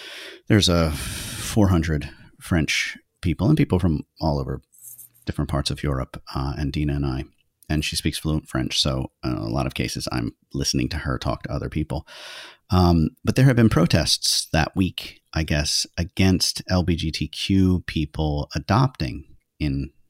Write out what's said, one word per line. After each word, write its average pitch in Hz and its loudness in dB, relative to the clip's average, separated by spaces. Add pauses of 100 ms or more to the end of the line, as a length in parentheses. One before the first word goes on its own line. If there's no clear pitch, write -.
(480)
there's 104 6
a 82 4
four - -2
hundred 78 0 (320)
French - -2 (240)
people 87 0
and 151 6
people 113 2
from 80 0 (160)
all 78 0
over 65 -6 (640)
different - -4
parts 71 -2
of 71 -8
Europe, 67 -4 (140)
uh, 67 -4
and 71 -2
Dina 73 0
and 71 -2
I, 67 -2 (460)
and 76 0
she - -6
speaks - -2
fluent 78 -4
French. - -4
So, 65 -2 (120)
uh, 62 -2
a 55 -6
lot 64 -2
of 65 -4
cases - -6
I'm 58 -4 (180)
listening 67 -2
to - -6
her 69 -2
talk - -4
to - -10
other 65 -4
people. 78 -4 (640)
Um, 85 6 (140)
but - 0
there 131 6
have 135 6
been 117 6
protests - 2
that 78 2
week, - -2 (120)
I 80 0
guess, 78 0 (120)
against 92 2
L 90 2
G 85 0
B 80 -4
T 78 -4
Q 92 2
people 76 -2
adopting 120 -2 (360)
in 69 -2 (180)